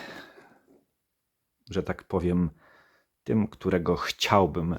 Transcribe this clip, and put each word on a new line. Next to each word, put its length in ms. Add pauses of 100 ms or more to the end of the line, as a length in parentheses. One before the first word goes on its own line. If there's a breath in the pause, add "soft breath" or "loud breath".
(1700 loud breath)
że 120
tak 220
powiem, 460 (720 soft breath)
tym, 220
którego 500
chciałbym, 840